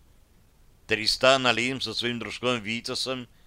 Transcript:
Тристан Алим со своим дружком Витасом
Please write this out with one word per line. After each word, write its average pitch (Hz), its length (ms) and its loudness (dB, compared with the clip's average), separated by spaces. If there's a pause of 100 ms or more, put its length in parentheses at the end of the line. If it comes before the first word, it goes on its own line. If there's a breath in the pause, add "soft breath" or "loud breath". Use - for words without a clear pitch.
(880)
Тристан 127 580 4
Алим 120 340 2
со 110 140 -6
своим 120 240 -4
дружком 113 440 -2
Витасом 120 680 -6 (200 soft breath)